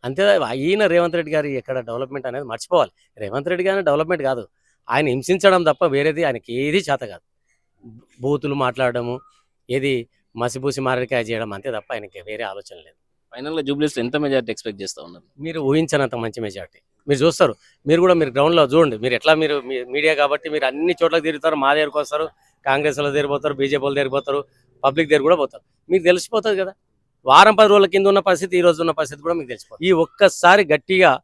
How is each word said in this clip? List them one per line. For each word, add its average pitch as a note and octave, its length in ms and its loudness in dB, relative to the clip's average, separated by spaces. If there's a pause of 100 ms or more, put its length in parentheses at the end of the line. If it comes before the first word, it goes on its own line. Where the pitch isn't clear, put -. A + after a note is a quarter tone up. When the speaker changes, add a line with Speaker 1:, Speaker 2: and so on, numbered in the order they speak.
Speaker 1:
అంతే, C3+ 180 -4 (420)
ఈయన G3 220 0
రేవంత్ E3+ 320 2
రెడ్డి D#3 160 -6
గారు D3+ 140 0 (120)
ఎక్కడ C3 260 -6
డెవలప్‌మెంట్ C3 420 -8
అనేది C3 220 -10
మర్చిపోవాలి. A#2 420 0 (240)
రేవంత్ A2+ 340 -8
రెడ్డి F3+ 160 -4
గారిని F#3+ 220 -2
డెవలప్‌మెంట్ D#3 340 -2
కాదు, C3 220 -4 (440)
ఆయన C#3 200 0
హింసించడం F3 560 2
తప్ప D#3 200 0 (100)
వేరేది D3 340 0
ఆయనకి A#2+ 240 -8 (120)
ఏది D3+ 240 0
చేత C#3 140 -2 (100)
కాదు. E2+ 120 -20 (960)
బూతులు C#3+ 440 -2
మాట్లాడడము, B2 520 -2 (520)
ఏది C3+ 260 -2 (400)
మసిపూసి B2+ 540 -4
మారేడుకాయ B2+ 420 -2
చేయడం, A2 260 -4
అంతే G#2 200 -10
తప్ప G#2 200 -12
ఆయనకి G2+ 320 -16
వేరే G#2+ 160 -10
ఆలోచన G2 320 -14 (100)
లేదు. - 120 -20 (340)
Speaker 2:
ఫైనల్‌గా D3 360 -8
జూబ్లీస్‌లో C#3+ 340 -2
ఎంత B2 220 -4
మెజారిటీ C3 300 -2
ఎక్స్‌పెక్ట్ G2+ 280 -12
చేస్తా F#2 200 -12
ఉన్నారు? F2 240 -20 (180)
Speaker 1:
మీరు D#3+ 140 -8 (100)
ఊహించనంత D3 560 0
మంచి A2+ 160 -8
మెజారిటీ F#2+ 400 -12 (260)
మీరు C#3+ 160 0
చూస్తారు. D#3+ 300 2 (340)
మీరు D#3+ 160 4
కూడా, F3+ 180 6
మీరు C#3+ 140 0
గ్రౌండ్లో D#3 280 4 (100)
చూడండి, D3 300 4
మీరు B2 140 0
ఎట్లా, D3+ 160 2 (100)
మీరు D3 120 0 (140)
మీ-, B2+ 240 -6
మీడియా D3+ 220 0
కాబట్టి C#3+ 400 0
మీరు C#3+ 160 -2
అన్ని D#3+ 280 -2
చోట్లకి E3 280 0
తిరుగుతారు, D#3 360 -2
మా C3+ 140 4
దగ్గరకు D3+ 240 -2
వస్తారు, D3+ 260 -4 (400)
కాంగ్రెస్ C#3 320 0
వాళ్ళు C#3+ 160 -2
దగ్గర C#3+ 180 -2
పోతారు, C#3+ 280 -4
బీజేపీ C#3 240 -2
వాళ్ళ C#3 140 -2
దగ్గర C3+ 160 -2
పోతారు, C#3 260 -2 (420)
పబ్లిక్ C#3+ 280 0
దగ్గర D3 160 4
కూడా F3 160 6
పోతారు, - 220 -8 (240)
మీకు F3+ 200 0
తెలిసిపోతుంది G3+ 540 0
కదా. F#3 100 -6 (540)
వారం F#3 320 8
పది G#3+ 140 6
రోజుల G3 220 6
కింద G3 180 4
ఉన్న G3 160 2
పరిస్థితి, F3+ 300 -2
ఈ F3+ 80 2
రోజు E3 180 4
ఉన్న E3 140 0
పరిస్థితి D3 280 -6
కూడా E3+ 120 -2
మీకు C3 140 -10
తెలిసిపోతుంది. A#2 360 -10
ఈ F#3 40 6 (120)
ఒక్కసారి F#3+ 680 4
గట్టిగా F3 400 2 (120)